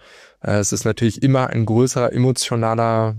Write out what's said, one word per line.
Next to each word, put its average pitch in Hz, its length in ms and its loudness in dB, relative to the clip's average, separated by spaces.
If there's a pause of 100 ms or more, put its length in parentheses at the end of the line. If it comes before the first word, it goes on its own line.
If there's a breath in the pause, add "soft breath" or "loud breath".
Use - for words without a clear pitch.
(420 loud breath)
äh, 104 180 0
es - 140 -2
ist - 100 -4
natürlich 113 400 -2
immer 131 240 2
ein 113 180 -2
größerer 120 460 2
emotionaler 113 1080 0